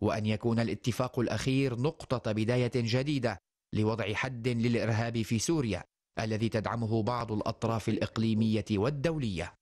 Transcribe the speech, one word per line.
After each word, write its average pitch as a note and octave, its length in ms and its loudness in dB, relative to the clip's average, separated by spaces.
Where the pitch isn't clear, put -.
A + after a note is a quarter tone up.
وأن G#2 240 0
يكون A2+ 340 2
الاتفاق A#2 600 -2
الأخير B2+ 600 0
نقطة B2+ 520 -2
بداية A#2 440 2
جديدة A#2+ 640 0
لوضع G#2+ 400 0
حد B2 340 -4
للإرهاب A#2 720 2
في A2 180 0
سوريا B2 440 0
الذي A2 300 0
تدعمه A2 540 0
بعض A#2 280 -2
الأطراف A2 580 -2
الإقليمية A2 840 0
والدولية. A#2+ 920 0